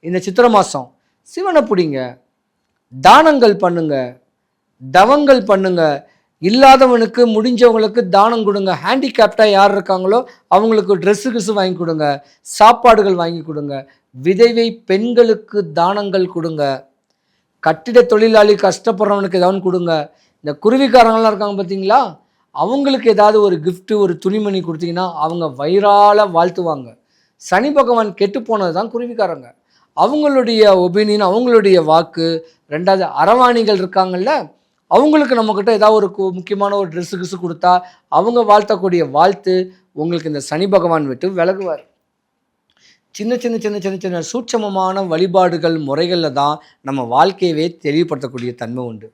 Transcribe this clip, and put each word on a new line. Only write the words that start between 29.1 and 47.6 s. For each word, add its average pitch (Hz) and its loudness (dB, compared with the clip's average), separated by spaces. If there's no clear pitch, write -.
அவங்களுடைய 254 0
ஒப்பீனியன், 208 0
அவங்களுடைய 208 2
வாக்கு. 165 0
ரெண்டாவது 185 0
அரவாணிகள் 226 2
இருக்காங்கல்ல, 185 -2
அவங்களுக்கு 285 2
நம்மக்கிட்ட 214 -2
ஏதாவது 214 4
ஒரு 202 -2
கு-, 190 -4
முக்கியமான 202 -4
ஒரு 190 -4
ட்ரெஸ்ஸு 175 -10
கிஸ்ஸு 185 -10
கொடுத்தா 175 0
அவங்க 233 0
வாழ்த்தக்கூடிய 196 2
வாழ்த்து 185 0
உங்களுக்கு 160 -6
இந்த 143 -8
சனி 165 -4
பகவான் 165 0
விட்டு 131 -8
விலகுவார். 180 -4
சின்ன 214 -6
சின்ன 233 -4
சின்ன 208 -6
சின்ன 196 -6
சின்ன 180 -6
சூட்சமமான 196 -4
வழிபாடுகள் 170 0
முறைகளில் 160 -4
தான் 147 -2
நம்ம 135 -6
வாழ்க்கையவே 170 0